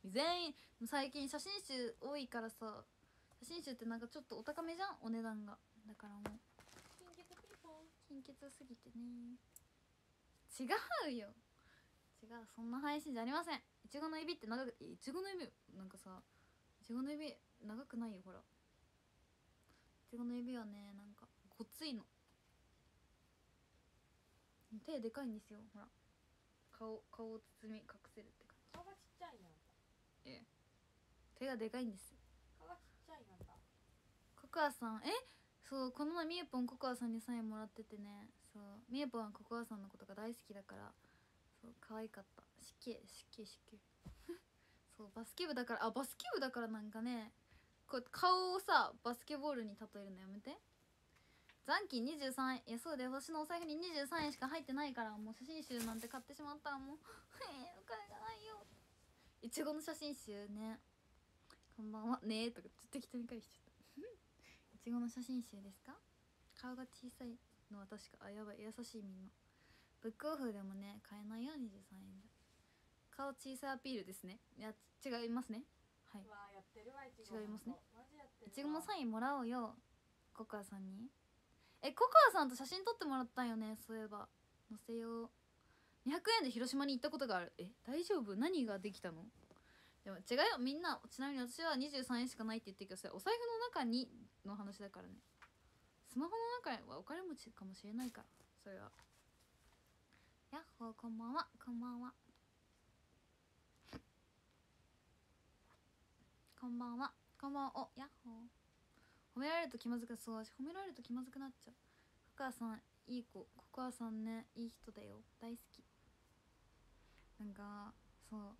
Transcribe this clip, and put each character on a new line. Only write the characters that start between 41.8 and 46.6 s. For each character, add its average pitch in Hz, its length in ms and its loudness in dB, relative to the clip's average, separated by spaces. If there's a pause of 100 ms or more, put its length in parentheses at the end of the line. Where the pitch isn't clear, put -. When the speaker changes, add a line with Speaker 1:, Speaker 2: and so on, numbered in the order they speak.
Speaker 1:
可 220 160 -8
愛 220 140 -4
か 202 100 -12
っ 196 40 -16 (120)
た。 - 80 -18 (140)
失 - 220 -18
敬、 - 260 -6
失 - 240 -16
敬、 214 160 -12
失 - 180 -16
敬。 208 140 -20 (500)
<laughs> 349 140 -6 (520)
そ 214 100 -12
う、 202 100 -12
バ 226 100 -6
ス - 100 -12
ケ 349 120 2
部 302 80 0
だ 247 100 4
か 240 100 0
ら、 208 100 4
あ、 226 60 6
バ 254 140 2
ス - 140 -6
ケ - 160 -4
部 370 60 6
だ 262 100 4
か 240 100 0